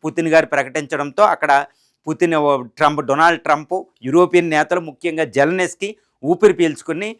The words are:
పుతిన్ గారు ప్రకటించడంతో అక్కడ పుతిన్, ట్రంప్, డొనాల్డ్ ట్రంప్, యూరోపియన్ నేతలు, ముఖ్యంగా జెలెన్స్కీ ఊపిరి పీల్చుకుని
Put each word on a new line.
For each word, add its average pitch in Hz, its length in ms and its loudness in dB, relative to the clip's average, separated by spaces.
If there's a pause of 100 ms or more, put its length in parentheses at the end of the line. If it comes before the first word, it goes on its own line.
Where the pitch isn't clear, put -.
పుతిన్ 160 220 -4
గారు 160 180 4
ప్రకటించడంతో 143 760 -4
అక్కడ 147 420 2 (440)
పుతిన్, 147 580 0 (100)
ట్రంప్, 151 280 0
డొనాల్డ్ 160 360 2
ట్రంప్, 156 420 -4 (200)
యూరోపియన్ 170 460 2
నేతలు, 156 300 0
ముఖ్యంగా 160 440 -6
జెలెన్స్కీ 170 720 -2 (300)
ఊపిరి 180 280 4
పీల్చుకుని 165 680 -4